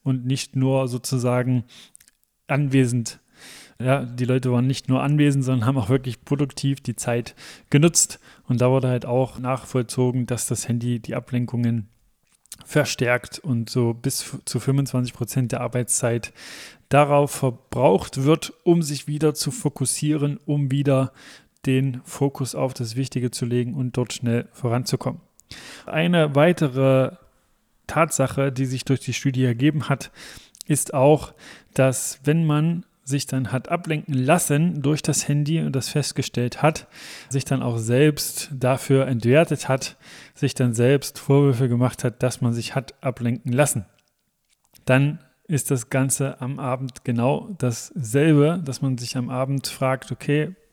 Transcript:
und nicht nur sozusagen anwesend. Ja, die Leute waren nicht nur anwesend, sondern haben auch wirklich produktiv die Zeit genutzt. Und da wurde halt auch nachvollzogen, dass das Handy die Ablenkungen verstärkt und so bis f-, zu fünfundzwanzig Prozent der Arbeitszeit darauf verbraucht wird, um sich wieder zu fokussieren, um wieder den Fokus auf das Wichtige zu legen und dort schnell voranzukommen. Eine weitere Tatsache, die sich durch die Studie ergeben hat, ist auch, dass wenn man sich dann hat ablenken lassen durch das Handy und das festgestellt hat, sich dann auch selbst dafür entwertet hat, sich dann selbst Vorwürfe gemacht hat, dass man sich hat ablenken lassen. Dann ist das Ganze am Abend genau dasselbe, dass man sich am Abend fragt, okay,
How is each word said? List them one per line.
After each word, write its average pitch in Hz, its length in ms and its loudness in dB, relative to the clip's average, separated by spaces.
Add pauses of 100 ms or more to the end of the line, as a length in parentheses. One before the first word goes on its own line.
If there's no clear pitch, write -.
und 131 240 -2
nicht 135 280 -4
nur 131 320 2
sozusagen 123 800 0 (800)
anwesend. 131 760 0 (600)
Ja, 131 240 0
die 123 220 -4
Leute 127 260 0
waren 120 140 2
nicht 135 240 -2
nur 131 120 2
anwesend, 143 440 2
sondern 123 200 0
haben 135 120 2
auch 104 100 -2
wirklich 131 380 -2
produktiv 139 560 -2
die 120 120 -6
Zeit 120 400 -4 (360)
genutzt. - 500 4 (260)
Und 120 140 0
da 123 80 4
wurde 131 200 2
halt 123 180 -2
auch 123 320 -2
nachvollzogen, 127 880 -2
dass 117 200 -4
das - 220 -4
Handy 120 320 -2
die - 140 -10
Ablenkungen 120 760 -2 (800)
verstärkt - 720 0
und 117 320 -4
so 117 240 2
bis 135 260 -4
f-, - 240 -12
zu - 160 -4
fünfundzwanzig 135 540 -2
Prozent 123 380 -2
der 123 100 -4
Arbeitszeit 120 720 -2 (560)
darauf 143 400 4
verbraucht 135 920 0
wird, 156 280 2 (100)
um 170 200 6
sich 143 240 -6
wieder 147 260 0
zu - 180 -4
fokussieren, 147 960 -2
um 143 260 0
wieder 135 440 2 (520)
den 131 380 0
Fokus 139 500 -4
auf 135 180 -2
das 113 220 -8
Wichtige 123 380 -4
zu - 120 -6
legen 120 300 0
und 127 220 -4
dort 120 160 -2
schnell 117 400 -2
voranzukommen. - 680 -4 (640)
Eine 160 500 2
weitere 135 800 4 (720)
Tatsache, 139 640 0
die 131 120 -2
sich 127 200 -6
durch 131 160 0
die 123 120 -8
Studie 127 320 0
ergeben 127 440 0
hat, - 240 -4 (540)
ist - 280 -2
auch, 143 400 4 (400)
dass - 480 0
wenn 160 240 2
man 160 400 0 (160)
sich 135 240 -4
dann 131 240 -4
hat 131 200 -6
ablenken 160 440 -4
lassen 151 680 2
durch 147 200 0
das - 240 -2
Handy 147 340 0
und 151 140 -2
das 127 140 -2
festgestellt - 720 -2
hat, 156 240 0 (420)
sich 131 160 -2
dann 131 180 -2
auch 120 160 -2
selbst 131 760 2
dafür 131 560 2
entwertet 135 600 2
hat, - 280 -2 (400)
sich - 180 -2
dann 123 200 0
selbst 127 440 2
Vorwürfe 139 500 4
gemacht 123 360 0
hat, 117 180 -2
dass 123 180 -2
man 120 120 2
sich 117 240 -6
hat - 260 -6
ablenken 120 500 -4
lassen. 127 320 2 (1000)
Dann 143 340 2 (300)
ist 147 240 -2
das 123 180 -4
Ganze 135 500 -2
am 127 200 -8
Abend 131 440 -6
genau 127 540 0
dasselbe, 147 1080 2
dass 135 160 -8
man 131 160 0
sich 123 200 -8
am 123 120 -4
Abend 135 380 -2
fragt, 131 460 -4
okay, 151 420 -2 (180)